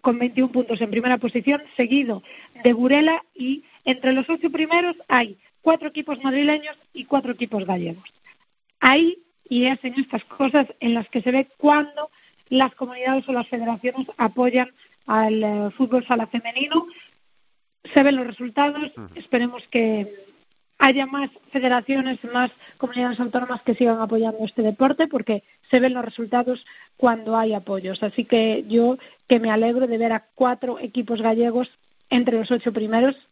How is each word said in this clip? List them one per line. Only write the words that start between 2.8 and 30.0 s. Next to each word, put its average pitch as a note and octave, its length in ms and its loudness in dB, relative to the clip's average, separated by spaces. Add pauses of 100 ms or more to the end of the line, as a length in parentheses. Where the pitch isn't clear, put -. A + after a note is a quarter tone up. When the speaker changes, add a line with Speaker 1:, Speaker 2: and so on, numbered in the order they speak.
Speaker 1:
y C4+ 300 -6 (200)
entre C4 280 0
los C4 180 0
ocho E4 200 0
primeros E4 460 0 (120)
hay A#3 280 0 (260)
cuatro D#4+ 260 2
equipos D4+ 340 -8
madrileños D4 540 0 (160)
y C4 120 -14
cuatro C4 280 -2
equipos G#3+ 320 -6
gallegos. F3 400 -6 (760)
Ahí, E4 380 2 (300)
y B3 160 0
es C4 200 -2
en B3+ 140 -6
estas C4 260 -6
cosas C#4 420 0 (140)
en A#3 140 0
las A3+ 140 -4
que B3 140 -4
se B3 100 -2
ve C4+ 240 0
cuándo D4 540 0 (380)
las C4 280 2
comunidades B3+ 520 -4
o C4+ 40 -4
las A#3+ 160 -4
federaciones A#3+ 580 -4 (100)
apoyan B3 540 0 (360)
al, A3 360 2
eh, G#3 340 -2
fútbol B3+ 300 0
sala A3+ 220 -2
femenino. C#4 580 -4 (1080)
Se C#4 80 6
ven C#4 140 4
los B3+ 100 -4
resultados, C#4+ 680 -4
Speaker 2:
Ujú. G3 200 -14
Speaker 1:
esperemos A#3+ 520 -2
que A3 440 -2 (680)
haya C4+ 280 4
más C4+ 240 -6 (200)
federaciones, B3+ 720 0 (100)
más B3 180 0 (260)
comunidades B3 440 -4
autónomas B3 420 -4
que A#3 120 0
sigan A3+ 260 2
apoyando A3 440 -2
este A3+ 180 -4
deporte, C4+ 460 2
porque A3 340 -4 (280)
se B3+ 100 6
ven B3+ 140 2
los B3 100 -6
resultados A#3+ 600 -2 (320)
cuando A3+ 400 2
hay A3+ 180 2
apoyos. F#3+ 480 -6
Así G#3+ 220 -2
que A3 440 2
yo A#3 280 4 (320)
que A#3+ 120 6
me A3 100 0
alegro A#3 360 2
de A#3 120 -2
ver A3+ 140 0